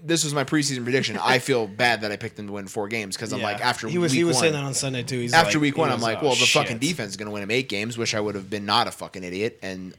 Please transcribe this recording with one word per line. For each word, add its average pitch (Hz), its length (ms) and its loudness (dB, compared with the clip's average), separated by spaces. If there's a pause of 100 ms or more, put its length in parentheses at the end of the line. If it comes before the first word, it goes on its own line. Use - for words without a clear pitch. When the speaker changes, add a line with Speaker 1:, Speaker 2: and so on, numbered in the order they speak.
Speaker 1:
this 160 220 0
was 147 80 -2
my 143 120 0
preseason 139 400 0
prediction. 117 340 0
I 120 200 4
Speaker 2:
<laughs> - 20 2
Speaker 1:
feel 120 260 0
bad 110 360 2
that 104 100 -2
I 101 40 -2
picked 110 200 -10
them 104 100 -10
to 98 80 -10
win 98 140 -10
four 101 200 -6
games 104 300 -6
'cause 110 160 -8
I'm 107 60 -6
Speaker 2:
Yeah. 110 60 -2
Speaker 1:
like, 104 140 -4
after 117 280 0
Speaker 2:
He 170 100 -2
was, 170 140 2
Speaker 1:
week 135 60 4
Speaker 2:
he 170 60 4
was 165 120 4
Speaker 1:
one, - 60 4
Speaker 2:
saying 160 120 4
that 143 100 -4
on 135 80 -4
Sunday, 131 300 -2
too. 127 160 -4
He's 120 160 0
Speaker 1:
after 165 240 6
Speaker 2:
like, 147 40 4
Speaker 1:
week 143 120 2
Speaker 2:
he 156 60 0
Speaker 1:
one, 151 100 4
I'm 123 60 2
Speaker 2:
was, 117 60 -2
Speaker 1:
like, 113 200 0
Speaker 2:
"Oh, 147 60 4
Speaker 1:
"Well, 123 80 4
the 120 100 4
fucking 120 320 2
Speaker 2:
shit." - 20 -10
Speaker 1:
defense 131 300 -2
is 95 80 -8
gonna 107 140 -8
win 104 100 -4
him 98 80 -6
eight 131 180 2
games," 110 300 -4
which 113 160 -2
I 110 60 0
would 104 140 -2
have 95 140 -8
been 101 160 -6
not 107 220 4
a 95 60 -4
fucking 92 320 -12
idiot 98 380 -4
and 92 360 -10